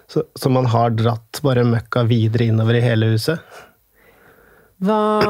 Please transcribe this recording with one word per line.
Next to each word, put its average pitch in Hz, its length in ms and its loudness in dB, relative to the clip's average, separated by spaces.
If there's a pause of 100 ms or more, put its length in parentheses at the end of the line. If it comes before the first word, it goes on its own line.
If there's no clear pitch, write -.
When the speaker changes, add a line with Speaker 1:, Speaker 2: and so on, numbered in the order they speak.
Speaker 1:
så, - 300 -4
så - 160 -4
man 127 200 2
har 117 220 2
dratt 113 500 -4
bare 127 240 2
møkka 117 400 0
videre 113 440 0
innover 110 280 2
i 117 60 2
hele 110 300 2
huset. 156 260 -2 (1400)
Speaker 2:
Hva 208 200 0 (300)